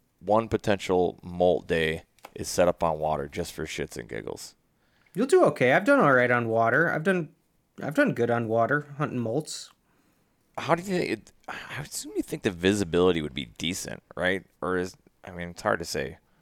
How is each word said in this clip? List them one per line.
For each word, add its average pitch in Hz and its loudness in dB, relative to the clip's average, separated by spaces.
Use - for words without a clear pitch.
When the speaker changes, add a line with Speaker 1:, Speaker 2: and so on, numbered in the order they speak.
Speaker 1:
one 107 0
potential 92 0
molt 87 2
day 82 0
is - -8
set 90 4
up 87 0
on 80 0
water 76 -2
just 85 -8
for 78 -8
shits - -8
and 57 -12
giggles. 50 -12
Speaker 2:
You'll 226 -2
do 359 6
okay. 135 4
I've 185 2
done 285 6
all 147 6
right 123 4
on 120 2
water. 113 2
I've 156 -2
done, 180 0
I've 139 -6
done 269 2
good 117 0
on 117 0
water, 117 0
hunting 135 -4
molts. 120 -6
Speaker 1:
How 151 0
do 175 -8
you 190 -10
think - -2
it, 104 -6
I - -12
assume - -12
you 370 -2
think - -10
the 107 0
visibility 90 2
would 71 -8
be 65 -8
decent, - -6
right? 90 -2
Or 92 -2
is, 90 -4
I - -16
mean, 87 -12
it's - -16
hard 104 2
to 85 -2
say. 73 -6